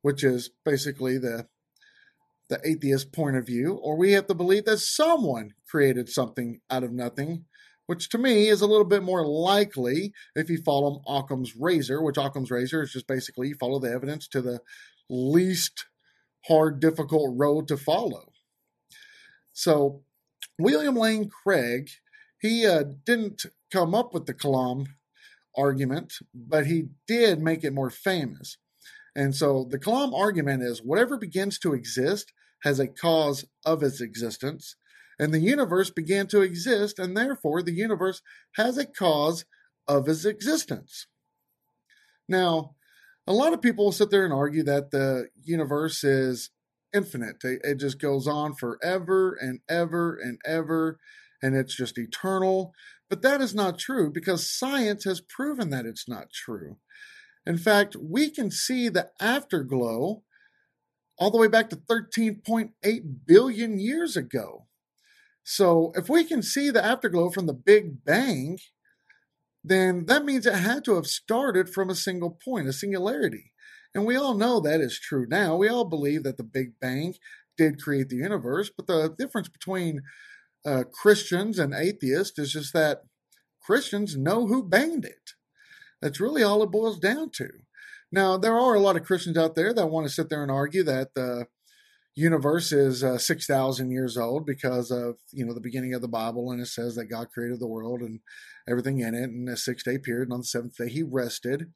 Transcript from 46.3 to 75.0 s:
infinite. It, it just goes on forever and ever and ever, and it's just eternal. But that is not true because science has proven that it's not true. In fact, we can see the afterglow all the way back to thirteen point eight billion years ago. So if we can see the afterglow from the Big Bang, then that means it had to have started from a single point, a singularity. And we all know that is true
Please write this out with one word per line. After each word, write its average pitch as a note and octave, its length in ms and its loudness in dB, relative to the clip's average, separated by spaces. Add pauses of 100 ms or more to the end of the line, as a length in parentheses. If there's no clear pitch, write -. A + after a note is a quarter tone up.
infinite. A#2+ 520 -4
It, B2+ 200 -4
it C#3+ 160 -2
just C#3 200 -4
goes C#3 280 0
on D3 280 -2
forever F#3 840 -2
and B2+ 200 -6 (100)
ever E3+ 460 0
and A#2+ 280 -10
ever, D#3+ 540 -2 (420)
and C3+ 160 0
it's C3 200 -2
just A#2+ 240 -6
eternal. F#3+ 760 -2 (380)
But F#3+ 100 -4
that C4+ 200 4
is G#3+ 120 -2
not F#3+ 240 0
true A3 340 0
because E3+ 380 -2
science B3+ 540 -2
has F#3 180 -4
proven B3+ 480 -6
that B2+ 160 -4
it's A2+ 240 -12
not G#2+ 220 -12
true. F#2+ 460 -12 (680)
In E3+ 120 -2
fact, G3+ 440 4
we A#3+ 280 0
can B3 200 -4
see B3 380 -2
the F3 220 0 (100)
afterglow D#3 1040 -2 (920)
all G3 120 4
the A#3 80 4
way A3 120 8
back A3+ 200 4
to E3 60 -10
thirteen A3+ 680 -2
point A3 280 -2 (140)
eight D#3+ 420 -2
billion A3 540 6
years D4 340 -4
ago. A2+ 520 -8 (760)
So E3 500 4
if E3+ 140 -4
we E4 160 6
can D#4+ 180 -2
see C#4+ 280 0
the A3 140 4
afterglow F3+ 480 2
from F3+ 140 -4
the C#3+ 80 -2
Big E3+ 520 4
Bang, F3 540 0 (1000)
then F#3 440 2
that C#4 180 4
means C4 220 0
it A3+ 100 4
had G#3+ 300 0
to A3 100 4
have D#3 100 -2
started A3 600 0
from F#3 220 -2
a F#3 60 -4
single F3 500 -4
point, G3 240 -4
a C3+ 40 -4
singularity. G3+ 800 -2 (420)
And G3+ 120 0
we B3 100 2
all C4+ 200 0
know A3+ 260 2
that D3+ 180 2
is B2+ 180 -2
true B2+ 300 -4